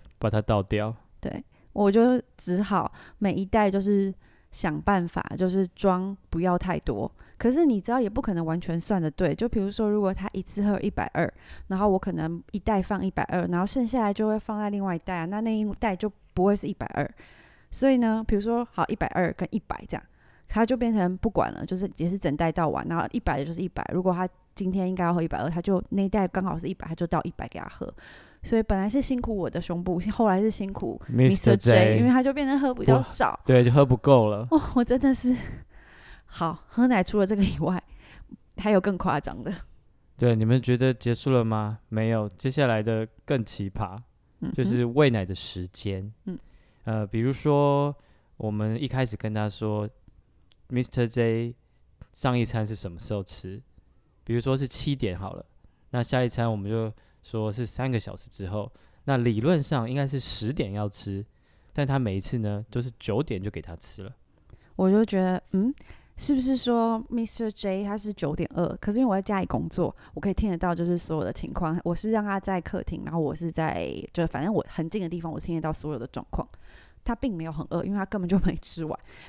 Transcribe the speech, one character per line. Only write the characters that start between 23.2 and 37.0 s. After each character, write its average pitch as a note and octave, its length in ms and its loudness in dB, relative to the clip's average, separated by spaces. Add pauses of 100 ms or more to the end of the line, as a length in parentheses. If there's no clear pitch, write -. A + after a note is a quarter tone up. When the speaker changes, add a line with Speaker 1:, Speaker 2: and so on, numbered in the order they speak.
Speaker 2:
的 C#3 80 -4
就 E3 80 -8
是 F3 80 -8
一 F#3 80 -4
百。 - 240 -8
如 F3+ 80 0
果 F#3 120 2
他 F#3 140 -2 (280)
今 F#3 160 -4
天 F#3 180 0
应 F#3 60 -4
该 F3+ 80 -2
要 E3+ 100 2
喝 E3+ 80 2
一 E3 60 -2
百 - 100 -4
二， C3 120 -2
他 E3+ 120 -4
就 F#3+ 280 0
那 G3 120 0
一 G3 80 0
袋 G3 180 2
刚 F#3+ 160 -2
好 E3+ 140 -2
是 E3 100 -6
一 F#3+ 60 -4
百， - 140 -12
他 D#3+ 80 -6
就 E3+ 100 -4
倒 E3 180 0
一 - 80 -6
百 - 160 -10
给 - 120 -12
他 - 100 -10
喝。 - 240 -12 (480)
所 - 160 0
以 A3 60 2
本 G3+ 140 0
来 G3 120 0
是 C4 120 0
辛 B3 200 -2
苦 A#3 160 -4
我 E3 120 -2
的 E3+ 120 -4
胸 F3 220 -4
部， F3+ 180 -2 (100)
后 A3 160 4
来 F#3+ 140 4
是 A3 80 4
辛 G3 240 -6
苦 - 260 -6 (100)
Speaker 1:
Mister A#2+ 440 6
Speaker 2:
Mister G#2+ 40 6
J， A#2 140 6
Speaker 1:
J。 A2 280 8
Speaker 2:
因 A#3 60 6
为 B3 60 6
他 B3+ 120 6
就 C4+ 100 2
变 C#4 140 0
成 C4+ 120 4
喝 C4 140 2
比 B3 120 -2
较 C3 160 8
少。 - 420 -2
Speaker 1:
不， - 60 -14
对， B2 140 10
就 A#2+ 80 6
喝 C#3+ 140 8
不 B2 100 6
够 A#2+ 340 8
了。 G#2+ 200 -2
Speaker 2:
哦， D#4 120 6 (140)
我 A#3+ 80 4
真 A#3+ 160 2
的 C4+ 140 4
是， B3 220 2 (880)
好， E3 420 -6
喝 B3 200 4
奶 G#3+ 160 6